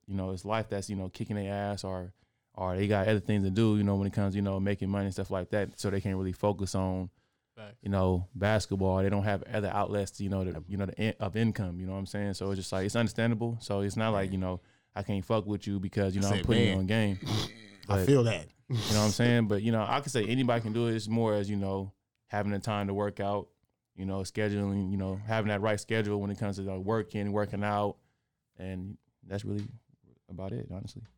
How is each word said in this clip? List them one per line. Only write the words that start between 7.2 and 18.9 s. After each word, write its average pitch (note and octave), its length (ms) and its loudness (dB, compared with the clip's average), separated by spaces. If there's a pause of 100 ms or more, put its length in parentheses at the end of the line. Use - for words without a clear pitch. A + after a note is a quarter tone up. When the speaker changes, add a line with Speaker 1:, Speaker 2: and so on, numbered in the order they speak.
Speaker 2:
Facts. G#2 260 -18
Speaker 1:
you G2+ 80 -6
know, F#2 460 4
basketball. F#2+ 680 2
They G2 80 2
don't G2+ 140 2
have G2+ 280 0
other G#2 220 0
outlets, G2+ 480 -2
you G2 80 -2
know, F#2+ 140 0
to, E2 240 -4
you G2 100 -4
know, G2 80 0
the - 160 -6
in-, A2 180 0
of G2+ 160 -4
income, G2+ 440 0
you F#2 80 -6
know F#2+ 60 -6
what G2 60 -4
I'm F#2+ 60 -4
saying? G2+ 300 -4
So G2 160 -4
it's F#2+ 80 -2
just F#2+ 120 -8
like, F#2+ 140 0
it's G#2 100 0
understandable. A#2 640 0
So G2+ 200 -2
it's G2+ 160 -2
not A2 140 2
like, G2 200 0
you G2 60 -2
know, F#2 240 -2 (340)
I G#2 60 -4
can't G2 240 -2
fuck G#2+ 220 0
with G#2 180 -4
you G2+ 140 -2
because, F#2+ 340 0
you G2 80 0
know, G2 60 4
Speaker 3:
I G2+ 40 2
Speaker 1:
I'm G2+ 60 2
Speaker 3:
said, F2+ 80 0
Speaker 1:
putting A#2 200 4
you G#2 40 4
Speaker 3:
"Man, F#2 100 2
Speaker 1:
on F#2+ 60 2
game. G2+ 360 2
Speaker 3:
<laughs> - 60 -8 (600)
I G2+ 60 2
Speaker 1:
But, F#2+ 100 2
Speaker 3:
feel C3+ 200 8
that." F2+ 200 0 (260)
Speaker 1:
you B2 40 0 (180)